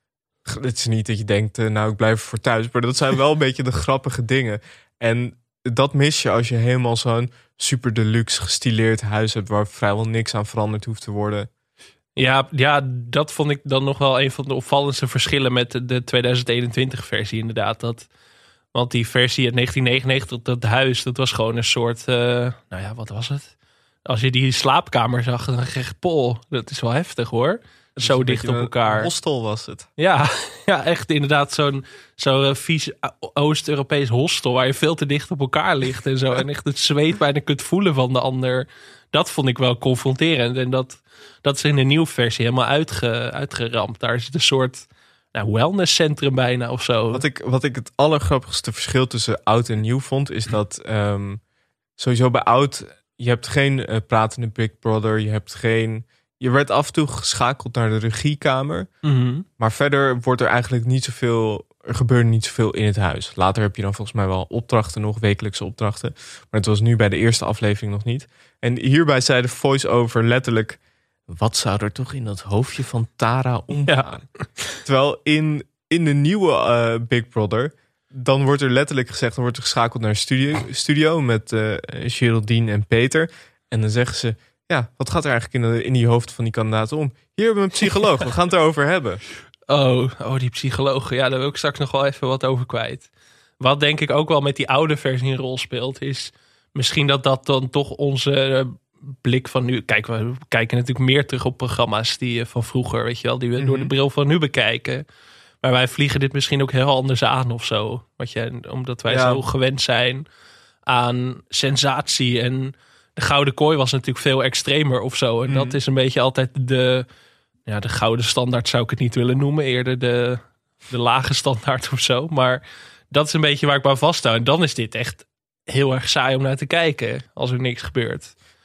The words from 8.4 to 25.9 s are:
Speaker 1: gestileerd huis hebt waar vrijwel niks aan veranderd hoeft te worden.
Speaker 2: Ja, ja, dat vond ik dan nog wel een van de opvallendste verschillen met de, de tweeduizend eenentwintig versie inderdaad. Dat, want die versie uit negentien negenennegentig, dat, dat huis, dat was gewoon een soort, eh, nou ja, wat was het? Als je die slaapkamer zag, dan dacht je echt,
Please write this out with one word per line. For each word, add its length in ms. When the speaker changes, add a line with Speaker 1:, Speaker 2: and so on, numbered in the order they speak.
Speaker 1:
gestileerd 600
huis 320
hebt 160
waar 180
vrijwel 380
niks 300
aan 100
veranderd 400
hoeft 160
te 100
worden. 380
Speaker 2:
Ja, 380
ja, 380
dat 440
vond 180
ik 120
dan 200
nog 140
wel 240
een 100
van 140
de 80
opvallendste 540
verschillen 460
met 180
de, 140
de 180
tweeduizend 460
eenentwintig 560
versie 340
inderdaad. 400
Dat, 280
want 200
die 160
versie 380
uit 100
negentien 280
negenennegentig, 580
dat, 200
dat 100
huis, 320
dat 140
was 140
gewoon 260
een 60
soort, 440
eh, 80
nou 120
ja, 140
wat 140
was 180
het? 300
Als 200
je 100
die 200
slaapkamer 720
zag, 220
dan 100
dacht 180
je 60
echt, 200